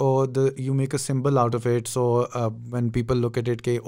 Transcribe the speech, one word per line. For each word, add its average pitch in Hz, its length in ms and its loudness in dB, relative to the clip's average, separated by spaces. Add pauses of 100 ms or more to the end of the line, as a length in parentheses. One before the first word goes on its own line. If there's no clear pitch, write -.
"Oh, 135 240 4
the, 135 240 2 (100)
you 135 220 0
make 135 120 -2
a 143 160 -4
symbol 135 280 2
out 120 160 4
of 120 120 -2
it, 120 180 2
so, 123 400 2 (120)
uh, 117 140 0 (200)
when 120 220 -2
people 123 320 0
look 117 140 -2
at 120 100 -2
it, 117 120 -2
ke, 120 280 -2